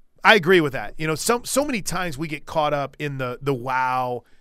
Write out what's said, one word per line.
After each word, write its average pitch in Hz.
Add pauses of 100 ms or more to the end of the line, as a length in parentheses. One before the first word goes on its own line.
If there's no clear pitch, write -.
(220)
I 202
agree 180
with 139
that. 107
You 160
know, 160
so, 240
so 277
many 254
times 175
we 160
get 147
caught 151
up 139
in 143
the, 123
the 139
wow. 127 (160)